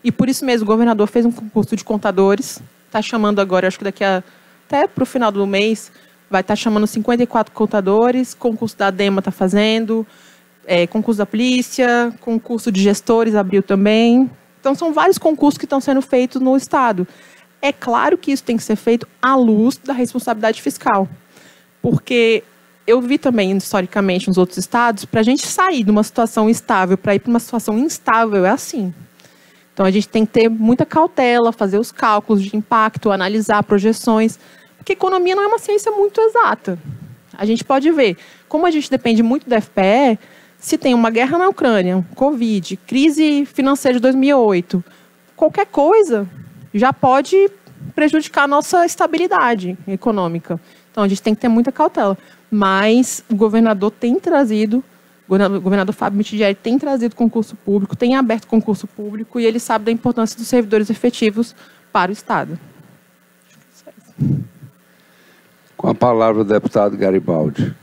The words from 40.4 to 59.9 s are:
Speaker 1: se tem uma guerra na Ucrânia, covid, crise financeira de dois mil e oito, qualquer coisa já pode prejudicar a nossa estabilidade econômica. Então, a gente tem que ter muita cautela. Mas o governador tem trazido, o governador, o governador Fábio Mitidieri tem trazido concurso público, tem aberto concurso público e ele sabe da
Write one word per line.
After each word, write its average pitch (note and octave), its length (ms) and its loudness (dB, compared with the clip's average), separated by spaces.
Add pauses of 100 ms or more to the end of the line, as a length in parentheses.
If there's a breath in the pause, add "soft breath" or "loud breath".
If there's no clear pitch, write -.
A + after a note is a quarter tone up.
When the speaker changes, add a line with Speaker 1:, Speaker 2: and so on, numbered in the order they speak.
Speaker 1:
se - 200 -4
tem C4 160 0
uma A3+ 160 2
guerra C4 280 0
na F#4 120 2
Ucrânia, F#3+ 560 0 (100)
covid, A3+ 600 -2 (100)
crise C#4+ 580 2
financeira C4+ 520 0
de A3+ 40 0
dois C4 140 4
mil C4+ 140 2
e C#4+ 40 4
oito, G3 480 0 (540 soft breath)
qualquer E4 300 0
coisa D4+ 600 2 (480)
já G#3 200 2
pode D4 580 2 (420)
prejudicar D4+ 500 0
a C#4+ 40 2
nossa D4+ 380 2
estabilidade D#4+ 1000 -2
econômica. F#3 720 -4 (320 soft breath)
Então, G#3+ 140 -4
a G3+ 60 2
gente G3 120 -4
tem G#3+ 140 0
que - 60 -12
ter B3 80 0
muita A#3+ 200 2
cautela. A#3 480 0 (320 soft breath)
Mas G#3 800 0
o A3+ 60 0
governador G#3+ 560 2
tem B3 260 -2
trazido, A#3 600 0 (500 soft breath)
o F#3 40 -4
governador, G3 260 2
o - 40 -4
governador G3 320 0
Fábio G3+ 240 -4
Mitidieri G#3 380 0
tem A#3+ 240 -2
trazido B3+ 340 -2
concurso A3+ 440 -2
público, G3+ 360 -2
tem B3 220 0
aberto A3+ 320 -2
concurso G#3+ 400 -2
público G#3+ 540 -10
e A3+ 40 -2
ele A3+ 140 2
sabe A3+ 240 -2
da A3+ 80 -2